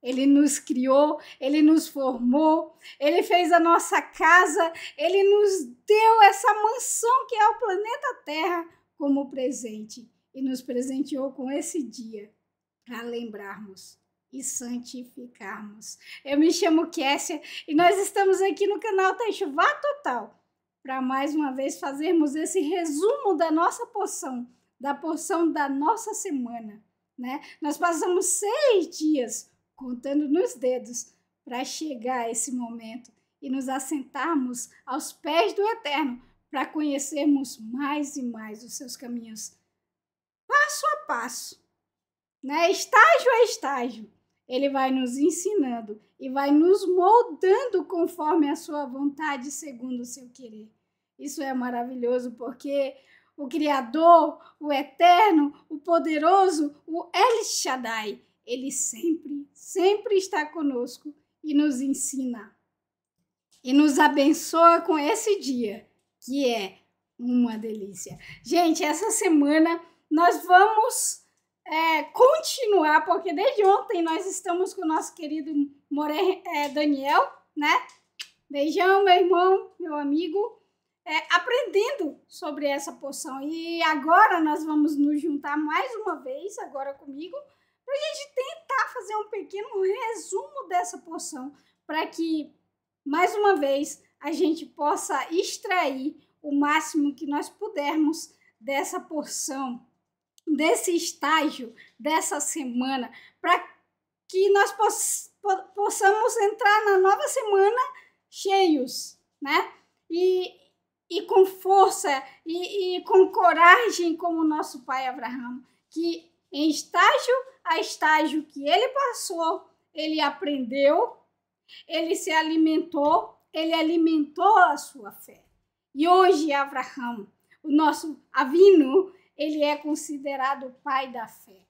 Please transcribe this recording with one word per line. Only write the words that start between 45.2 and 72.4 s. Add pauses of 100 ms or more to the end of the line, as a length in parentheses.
e
vai
nos
moldando
conforme
a
sua
vontade,
segundo
o
seu
querer. (480)
Isso
é
maravilhoso,
porque (400)
o
Criador, (180)
o
Eterno, (160)
o
Poderoso, (100)
o
El
Shaddai, (240)
ele
sempre,
sempre
está
conosco (300)
e
nos
ensina. (1040)
E
nos
abençoa
com
esse
dia, (320)
que
é (360)
uma
delícia. (260)
Gente,
essa
semana (300)
nós
vamos, (400)
é,
continuar,